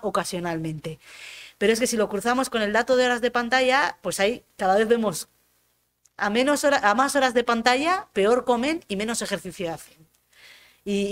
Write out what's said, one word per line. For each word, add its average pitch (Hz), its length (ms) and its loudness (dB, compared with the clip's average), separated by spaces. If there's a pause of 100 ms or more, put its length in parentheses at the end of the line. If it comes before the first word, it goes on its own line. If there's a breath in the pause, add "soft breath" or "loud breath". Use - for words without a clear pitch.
ocasionalmente. 165 960 -6 (580 loud breath)
Pero 208 140 2
es 226 80 -2
que 247 80 0
si 233 80 -2
lo 208 120 0
cruzamos 240 400 -2
con 226 140 -2
el 208 100 -2
dato 240 220 2
de 254 120 4
horas 240 160 0
de 240 100 -2
pantalla, 254 720 0
pues 190 180 -6
ahí 226 240 0 (120)
cada 190 200 2
vez 220 100 4
vemos 220 420 0 (880)
a 202 140 -2
menos 262 320 2
hora-, 277 260 4
a 208 60 6
más 269 220 0
horas 262 180 2
de 247 80 4
pantalla, 247 680 0
peor 214 320 2
comen 262 420 0
y 208 80 -6
menos 214 280 -4
ejercicio 180 500 -6
hacen. - 240 -16 (880 loud breath)
Y, 202 280 0